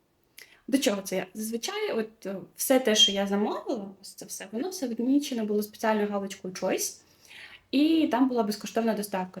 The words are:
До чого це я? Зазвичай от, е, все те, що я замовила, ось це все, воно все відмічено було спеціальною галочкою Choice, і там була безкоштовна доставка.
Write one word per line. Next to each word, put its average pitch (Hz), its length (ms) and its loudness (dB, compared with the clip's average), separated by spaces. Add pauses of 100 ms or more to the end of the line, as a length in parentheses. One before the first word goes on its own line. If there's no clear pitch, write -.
(680)
До 254 100 2
чого 202 240 0
це 190 140 -6
я? - 180 -2
Зазвичай 233 580 -6
от, 220 340 -6
е, 196 100 -6 (200)
все 262 240 4
те, 220 140 4
що 202 180 6
я 196 140 0
замовила, 208 640 0 (120)
ось - 120 -18
це - 120 -16
все, - 260 -12
воно 262 160 -4
все 277 200 -6
відмічено 240 560 2
було 208 180 0
спеціальною 208 460 0
галочкою 190 460 -6
Choice, - 480 -2 (680)
і 302 380 4
там 254 180 4
була 240 140 2
безкоштовна 214 520 -2
доставка. 185 460 -6